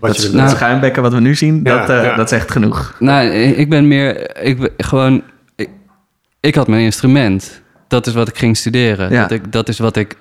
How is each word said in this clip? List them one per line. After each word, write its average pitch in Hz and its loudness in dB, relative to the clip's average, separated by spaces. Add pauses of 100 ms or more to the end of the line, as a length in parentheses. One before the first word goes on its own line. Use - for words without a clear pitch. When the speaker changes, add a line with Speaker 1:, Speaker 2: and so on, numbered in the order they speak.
(100)
Speaker 1:
dat, 104 -2
Speaker 2:
je - -4
Speaker 1:
dat 101 -4
Speaker 2:
bedoelt. 135 2
Speaker 1:
schuimbekje 131 0
wat 120 0
we 123 0
nu 135 4
zien, 156 0
Speaker 2:
Ja, 123 2
Speaker 1:
dat, 101 -4
eh, 120 2
Speaker 2:
ja. 120 0
Speaker 1:
dat 113 -2
is 117 0
echt - -8
genoeg. 104 -2
Speaker 3:
Nou, 139 2
ik 131 0
ben 147 4
meer... 139 0
Ik 123 0
ben 131 -2
gewoon... 131 0 (340)
Ik, - -8 (720)
ik 147 0
had 135 2
mijn 113 4
instrument. 113 0 (260)
Dat 120 0
is 120 -4
wat 117 0
ik - -12
ging 113 2
studeren. 110 -2
Speaker 1:
Ja. 120 2
Speaker 3:
Dat 90 -2
ik, 107 -6
dat 113 -2
is 110 -6
wat 113 -2
ik, 104 -4